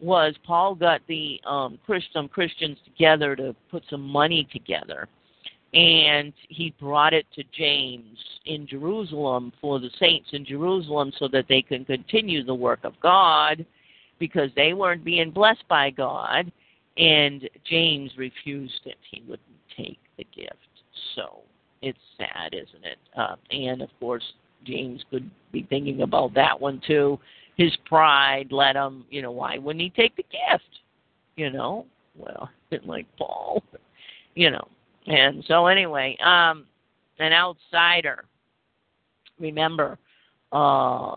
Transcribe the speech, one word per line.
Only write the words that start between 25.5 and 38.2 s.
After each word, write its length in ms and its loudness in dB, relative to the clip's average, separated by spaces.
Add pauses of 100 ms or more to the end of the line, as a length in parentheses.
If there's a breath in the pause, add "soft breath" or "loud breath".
be 160 -8
thinking 320 -4
about 340 0
that 240 4
one, 280 -4
too. 320 4 (380 soft breath)
His 280 2
pride 680 4
let 260 4
him, 340 -4
you 100 -8
know, 100 -8
why 280 -6
wouldn't 240 -6
he 80 -6
take 260 2
the 60 -8
gift? 580 -4 (560)
You 140 -4
know, 340 -8 (320)
well, 320 -14 (220)
<laughs> 160 -8
like 200 -10 (120)
Paul, 440 -6 (720 loud breath)
you 160 4
know. 180 -8 (380)
And 400 2
so 200 6
anyway, 580 2
um, 420 4 (520)
an 140 0
outsider. 920 0 (1120)